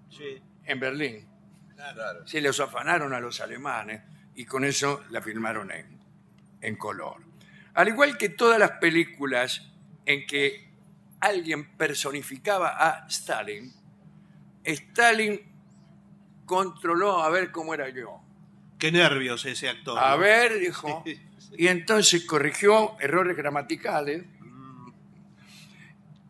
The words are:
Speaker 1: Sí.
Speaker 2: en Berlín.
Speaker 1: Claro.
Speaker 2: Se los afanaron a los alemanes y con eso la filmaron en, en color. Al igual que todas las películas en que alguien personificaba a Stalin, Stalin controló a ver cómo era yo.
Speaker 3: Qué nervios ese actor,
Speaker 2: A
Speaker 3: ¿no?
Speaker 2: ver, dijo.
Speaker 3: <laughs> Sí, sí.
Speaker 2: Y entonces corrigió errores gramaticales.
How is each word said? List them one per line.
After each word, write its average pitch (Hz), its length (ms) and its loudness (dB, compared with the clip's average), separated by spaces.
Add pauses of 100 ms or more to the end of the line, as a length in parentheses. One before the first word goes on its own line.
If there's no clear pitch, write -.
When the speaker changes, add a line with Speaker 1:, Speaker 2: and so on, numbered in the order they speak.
(100)
Speaker 1:
Sí. 139 320 -14 (240)
Speaker 2:
en 135 120 -4
Berlín. 131 480 -6 (480)
Speaker 1:
Claro. 110 520 -12
Speaker 2:
Se 156 160 -4
los 139 180 0
afanaron 139 540 -2
a 120 60 -6
los 120 200 -10
alemanes 110 640 -10 (320)
y 123 100 -16
con 131 200 -4
eso 143 440 -2
la 113 140 -8
filmaron 110 480 -8
en, 78 280 -16 (600)
en 110 160 -8
color. 98 460 -10 (500)
Al 180 160 4
igual 254 300 2
que 208 120 0
todas 233 280 4
las 196 140 6
películas 143 960 0 (360)
en 143 220 0
que 139 420 -2 (520)
alguien 160 560 -2
personificaba 147 1000 -2
a 156 300 0
Stalin, 107 680 -8 (920)
Stalin 214 760 0 (1040)
controló 180 800 0
a 156 80 2
ver 180 220 0
cómo 160 220 -8
era 143 160 -6
yo. 117 300 -14 (580)
Speaker 3:
Qué 156 120 0
nervios 139 560 4
ese 127 220 -6
actor, 120 300 -6
Speaker 2:
A 131 120 6
Speaker 3:
¿no? 143 80 4
Speaker 2:
ver, 220 400 4
dijo. 165 460 -6
Speaker 3:
<laughs> - 20 -14
Sí, 156 80 -8 (240)
sí. - 200 -20
Speaker 2:
Y 170 100 4
entonces 175 560 4
corrigió 170 720 4
errores 170 380 0
gramaticales. 147 880 -4 (2000)